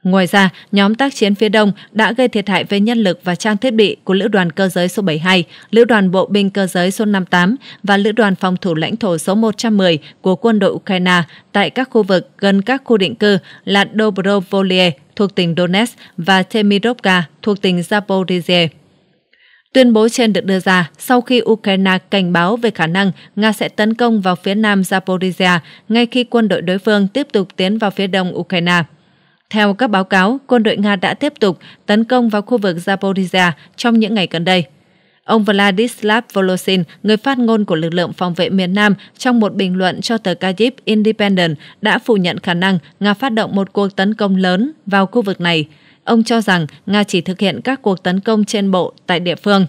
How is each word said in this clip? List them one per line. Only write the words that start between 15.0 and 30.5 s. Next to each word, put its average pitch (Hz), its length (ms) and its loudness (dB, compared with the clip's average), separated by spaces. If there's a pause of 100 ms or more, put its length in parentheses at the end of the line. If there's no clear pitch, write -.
thuộc 202 200 -2
tỉnh 170 220 -2
Donetsk 185 400 -2 (200)
và 185 260 2
Temirovka 202 800 0 (180)
thuộc 202 200 -2
tỉnh 180 200 -2
Zaporizhia. 185 840 0 (1080)
Tuyên 247 200 6
bố 220 160 4
trên 226 240 0
được 175 120 -2
đưa 190 140 0
ra 180 380 2
sau 247 240 0
khi 247 240 0
Ukraine 190 520 0 (120)
cảnh 185 240 0
báo 180 220 2
về 233 160 -2
khả 165 160 -2
năng 190 240 0 (240)
Nga 214 160 0
sẽ - 180 -6
tấn 226 240 -2
công 226 280 0
vào 185 140 0
phía 196 200 -4
nam 208 260 2
Zaporizhia 185 800 -2 (300)
ngay 233 160 2
khi 247 180 -2
quân 233 240 0
đội 185 140 0
đối 185 160 -2
phương 202 300 0
tiếp 285 240 -4
tục 196 240 0
tiến 190 220 -2
vào 214 140 -2
phía 196 160 -4
đông 185 300 -4
Ukraine. 175 460 0 (680)
Theo 208 240 2
các 247 140 0
báo 190 160 0
cáo, 196 440 2
quân 240 160 2